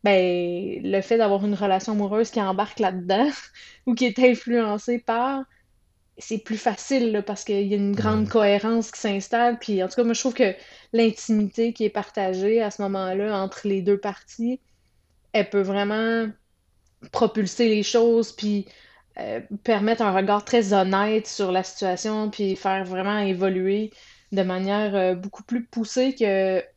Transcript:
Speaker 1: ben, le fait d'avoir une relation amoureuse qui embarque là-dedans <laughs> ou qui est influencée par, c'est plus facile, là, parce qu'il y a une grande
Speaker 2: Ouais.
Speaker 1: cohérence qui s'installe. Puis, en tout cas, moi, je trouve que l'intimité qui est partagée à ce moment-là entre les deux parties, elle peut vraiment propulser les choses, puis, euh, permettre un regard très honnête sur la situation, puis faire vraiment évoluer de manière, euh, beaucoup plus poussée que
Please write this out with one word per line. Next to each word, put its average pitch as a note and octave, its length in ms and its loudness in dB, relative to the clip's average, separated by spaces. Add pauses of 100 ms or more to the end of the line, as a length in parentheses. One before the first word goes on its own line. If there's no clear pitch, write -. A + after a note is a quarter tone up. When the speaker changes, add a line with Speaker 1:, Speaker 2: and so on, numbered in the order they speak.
Speaker 1:
ben, F3+ 800 2
le F#3+ 180 0
fait A3+ 160 0
d'avoir G3+ 300 2
une G#3 80 0
relation G3 380 0
amoureuse G#3 380 0
qui A3+ 120 -2
embarque G3 380 -2
là-dedans F#3+ 480 0 (280)
<laughs> - 300 -14
ou B3+ 80 2
qui B3+ 100 0
est B3 140 0
influencée A#3+ 800 2
par, B3+ 460 -2 (720)
c'est A3 200 -6
plus G#3+ 200 -6
facile, A#3+ 540 0
là, G#3 100 0
parce G3+ 220 -8
qu'il G3+ 220 0
y G3 80 -2
a - 20 0
une G3+ 180 0
grande G#3+ 300 2
Speaker 2:
Ouais. G3+ 60 -4
Speaker 1:
cohérence G#3+ 600 2
qui - 100 -16
s'installe. A#3 580 0
Puis, G3 240 -2
en F#3 60 -2
tout - 60 -10
cas, A#3+ 100 2
moi, A#3 80 2
je A3 80 -2
trouve B3 140 -2
que G3 200 2 (380)
l'intimité A3+ 800 0
qui A3+ 120 -4
est G#3 60 2
partagée G3+ 720 0
à G#3 80 -2
ce G3+ 120 -8
moment-là G3 600 -2
entre F#3+ 240 -8
les G3 160 0
deux G3 160 2
parties, A#3 640 -6 (720)
elle G#3 160 0
peut G3+ 140 0
vraiment G#3+ 640 0 (840)
propulser A3 560 2
les G#3+ 140 2
choses, A#3 500 2
puis, G#3 340 -2 (520)
euh, - 220 -8 (220)
permettre A3 400 2
un G3+ 120 2
regard G3+ 300 2
très G#3 280 2
honnête G3+ 540 2
sur F#3+ 260 -2
la F#3 100 2
situation, G#3 680 -4
puis G3 260 -2
faire F#3+ 280 -2
vraiment F#3+ 340 -2
évoluer F#3+ 720 0 (420)
de G3 100 0
manière, G3 520 -2
euh, F#3 200 2
beaucoup F#3+ 300 -12
plus A#3+ 200 -4
poussée B3+ 500 -2
que F#3+ 480 0 (140)